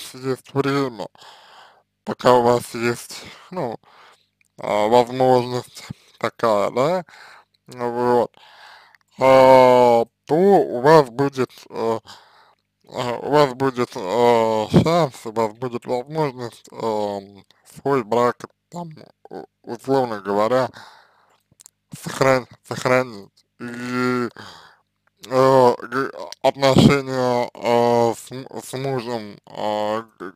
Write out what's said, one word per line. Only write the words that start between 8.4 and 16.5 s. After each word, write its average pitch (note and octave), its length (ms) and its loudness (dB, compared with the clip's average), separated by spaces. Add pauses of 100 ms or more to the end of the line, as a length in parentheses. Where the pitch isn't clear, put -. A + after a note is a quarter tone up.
э, B2+ 840 6 (220)
то C#3+ 100 -2
у E3 440 2
вас C#3+ 300 4
будет, C3 400 -4 (200)
э, A2+ 300 -4 (880)
э, B2 340 -8
у - 80 -8
вас C#3 240 2
будет, B2 420 -4
э, A2 720 2 (160)
шанс, D#3+ 440 -2
у A2+ 60 -12
вас A2 220 -2
будет A#2+ 320 -10
возможность, B2+ 840 -8